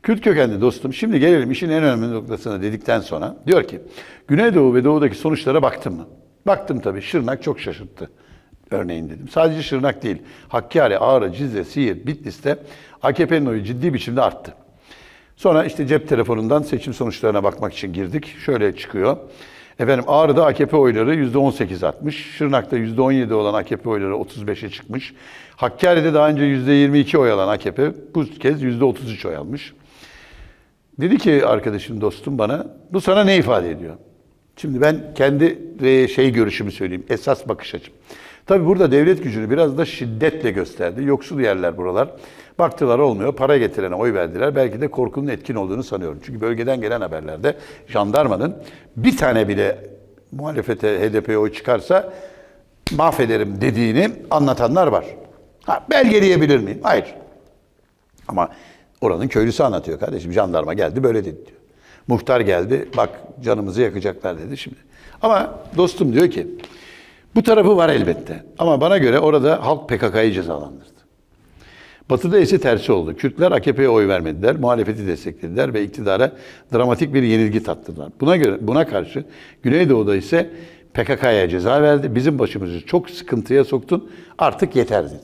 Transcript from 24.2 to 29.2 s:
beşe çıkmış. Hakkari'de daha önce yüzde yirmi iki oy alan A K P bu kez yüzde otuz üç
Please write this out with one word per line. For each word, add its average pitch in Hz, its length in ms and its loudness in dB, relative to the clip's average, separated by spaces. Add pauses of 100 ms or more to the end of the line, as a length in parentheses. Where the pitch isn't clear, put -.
beşe 104 240 -8
çıkmış. - 440 -12 (420)
Hakkari'de 165 580 2
daha 151 140 6
önce 147 160 2
yüzde 135 280 2
yirmi 143 260 6
iki 143 200 2
oy 127 120 4
alan 98 180 2
A 104 80 0
K 98 180 -6
P 147 180 0 (220)
bu 156 100 0
kez 147 380 -2
yüzde 123 220 0
otuz 123 280 -2
üç 101 140 -10